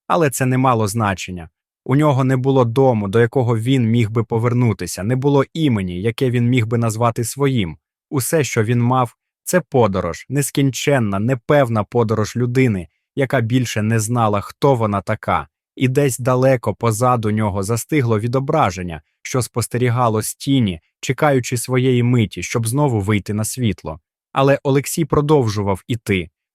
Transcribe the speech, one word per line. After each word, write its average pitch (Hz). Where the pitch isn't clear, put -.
але 170
це 131
не 127
мало 117
значення. 95
У 127
нього 143
не 131
було 131
дому, 117
до 113
якого 120
він 120
міг 117
би 113
повернутися, 113
не 120
було 135
імені, 98
яке 117
він 120
міг 120
би 117
назвати 117
своїм. 127
Усе, 147
що 113
він 120
мав, 123
це 180
подорож, 95
нескінченна, 135
непевна 120
подорож 110
людини, 120
яка 135
більше 117
не 110
знала, 107
хто -
вона 104
така. 92
І 131
десь 135
далеко 127
позаду 113
нього 104
застигло 113
відображення, 117
що 127
спостерігало 120
з -
тіні, 117
чекаючи 135
своєї 127
миті, 117
щоб 117
знову 123
вийти 104
на 107
світло. 92
Але 139
Олексій 143
продовжував 113
іти. 98